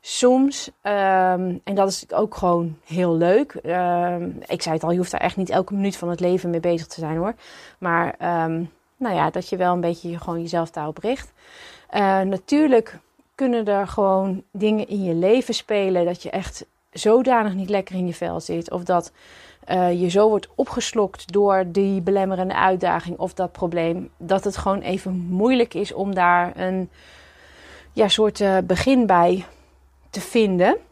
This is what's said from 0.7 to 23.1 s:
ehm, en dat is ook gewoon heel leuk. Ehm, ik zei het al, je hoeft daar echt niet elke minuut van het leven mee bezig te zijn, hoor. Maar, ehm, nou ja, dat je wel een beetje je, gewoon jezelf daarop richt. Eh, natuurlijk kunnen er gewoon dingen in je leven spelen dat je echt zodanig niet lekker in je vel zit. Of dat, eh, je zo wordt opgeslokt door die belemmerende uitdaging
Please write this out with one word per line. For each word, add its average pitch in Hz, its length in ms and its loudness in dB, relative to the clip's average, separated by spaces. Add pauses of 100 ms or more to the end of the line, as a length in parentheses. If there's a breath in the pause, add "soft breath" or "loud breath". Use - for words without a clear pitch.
ehm, 185 800 2
en 202 120 -4
dat 196 140 4
is - 240 -8
ook 214 220 0
gewoon 170 500 0
heel 170 300 0
leuk. 185 380 2
Ehm, 175 760 -2 (160)
ik - 160 -4
zei 160 140 -2
het 160 80 -2
al, 165 80 0
je 175 60 2
hoeft 180 140 -2
daar - 100 -4
echt - 160 -2
niet 185 120 -4
elke 190 240 0
minuut 196 240 -2
van 175 120 -6
het 170 100 -4
leven 180 300 0
mee 170 100 -2
bezig 170 280 -2
te - 120 -16
zijn, 160 180 -4
hoor. 202 160 -4 (460 loud breath)
Maar, 170 380 0
ehm, 165 460 -2 (340)
nou 220 180 -4
ja, 156 140 0
dat 185 200 -6
je 196 80 -4
wel 180 160 2
een 180 80 -2
beetje 170 280 -4
je, 170 100 -8
gewoon 170 220 -8
jezelf 165 300 -4
daarop 156 260 -8
richt. 254 360 -6 (560 loud breath)
Eh, 190 320 2
natuurlijk 226 760 2 (360)
kunnen 240 300 0
er 202 220 0
gewoon 190 640 0
dingen 214 360 0
in 196 160 -4
je 170 100 0
leven 214 400 2
spelen 190 520 0
dat 175 180 -4
je - 60 -12
echt - 360 -8 (260)
zodanig 226 600 4
niet 190 160 -6
lekker 190 260 -2
in 180 120 -2
je 170 60 -4
vel 170 260 -6
zit. 170 320 -6
Of 180 120 -6
dat, 175 280 0 (540 loud breath)
eh, 180 360 0
je 180 80 2
zo 208 200 4
wordt 208 260 0
opgeslokt 220 760 -4
door 196 360 2
die 196 340 0
belemmerende 190 540 0
uitdaging 180 640 0